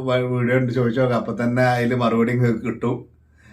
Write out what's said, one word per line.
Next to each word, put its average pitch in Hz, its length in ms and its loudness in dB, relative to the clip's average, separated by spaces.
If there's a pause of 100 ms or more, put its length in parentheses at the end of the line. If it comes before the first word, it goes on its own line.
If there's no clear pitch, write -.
വ-, 127 260 0
വീഡിയോ 123 260 2
ഉണ്ട് 123 180 -2
ചോദിച്ചു 120 240 0
നോക്കാം, 123 200 2
അപ്പൊ 113 180 -6
തന്നെ 123 320 0
അതില് 123 320 0
മറുപടി 117 320 2
ഇങ്ങക്ക് 120 320 2
കിട്ടും" 120 280 -4 (580)